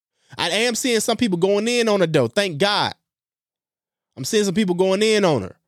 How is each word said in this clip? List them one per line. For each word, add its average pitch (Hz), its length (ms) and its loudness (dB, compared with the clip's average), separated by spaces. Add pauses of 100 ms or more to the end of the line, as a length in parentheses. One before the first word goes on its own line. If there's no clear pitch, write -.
(380)
I 175 120 -4
am 220 260 -2
seeing 233 240 -2
some 226 160 -2
people 202 220 0
going 202 320 0
in 240 180 0
on 202 140 2
her, 165 60 2
though. 147 200 2
Thank 190 300 -2
God. 185 360 0 (1200)
I'm 135 80 -12
seeing 214 180 0
some 190 120 -2
people 180 200 0
going 190 260 2
in 214 220 2
on 123 200 2
her. - 140 -14 (100)